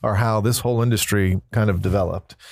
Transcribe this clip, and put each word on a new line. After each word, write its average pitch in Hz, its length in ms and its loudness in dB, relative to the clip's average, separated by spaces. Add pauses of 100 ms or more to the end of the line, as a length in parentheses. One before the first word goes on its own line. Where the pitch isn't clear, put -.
are 110 120 0
how 110 260 2
this 117 200 0
whole 117 200 -2
industry 101 680 0
kind 107 180 0
of 95 140 0
developed. 92 540 -4 (160)